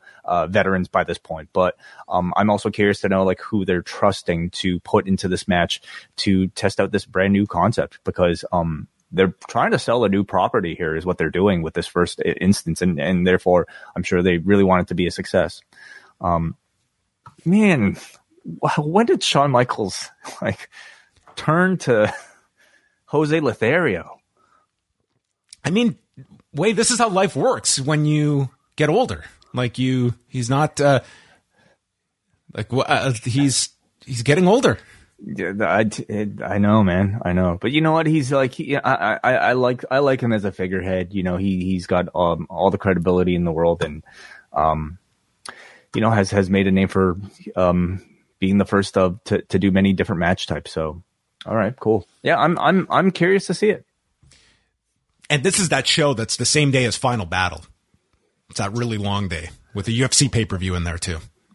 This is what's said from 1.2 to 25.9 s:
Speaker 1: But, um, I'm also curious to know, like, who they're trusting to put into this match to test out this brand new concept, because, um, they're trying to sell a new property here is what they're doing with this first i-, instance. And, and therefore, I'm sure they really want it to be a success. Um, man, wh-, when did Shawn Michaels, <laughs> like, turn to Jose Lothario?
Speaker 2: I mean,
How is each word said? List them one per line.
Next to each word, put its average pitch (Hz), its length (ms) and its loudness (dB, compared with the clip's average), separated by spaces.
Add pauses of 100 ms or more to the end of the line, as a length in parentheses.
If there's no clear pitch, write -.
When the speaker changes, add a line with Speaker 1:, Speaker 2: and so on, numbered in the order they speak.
Speaker 1:
But, 90 240 2 (320)
um, 90 260 -2
I'm 104 140 2
also 104 220 -2
curious 101 300 0
to 98 80 -2
know, 95 140 2
like, 92 180 0
who 101 220 -4
they're 90 200 -2
trusting 87 640 -2
to 90 300 -4
put 95 280 0
into 95 200 -2
this 90 200 -4
match 87 340 0 (360)
to 95 300 2
test - 320 -4
out 95 120 0
this 101 140 -2
brand 95 260 0
new 101 140 2
concept, 87 580 -2
because, 87 480 0
um, 82 360 -4 (220)
they're 95 240 2 (140)
trying 156 240 0
to 160 80 0
sell 120 240 0
a 101 60 2
new 98 160 2
property 92 500 0
here 78 180 -4
is 80 120 -6
what 90 120 -2
they're 80 120 0
doing 92 320 2
with 78 120 -6
this 85 140 -4
first - 380 -2
i-, 85 60 2
instance. 85 500 0
And, 90 180 0
and 87 260 0
therefore, 90 400 4 (300)
I'm 90 80 -6
sure 90 180 0
they 90 160 2
really 98 280 4
want 92 160 4
it 87 80 -2
to 92 60 -4
be 87 120 0
a 82 40 -2
success. 90 500 -2 (580)
Um, 82 380 -2 (880)
man, 165 500 2 (640)
wh-, - 180 0
when 170 260 2
did 370 180 0
Shawn 143 280 2
Michaels, 120 580 -2 (160)
<laughs> - 160 -14
like, - 280 -6 (680)
turn 180 400 2
to 107 360 2 (920)
Jose 156 340 0
Lothario? 120 800 0 (1400)
Speaker 2:
I 143 60 -2
mean, 208 280 0 (560)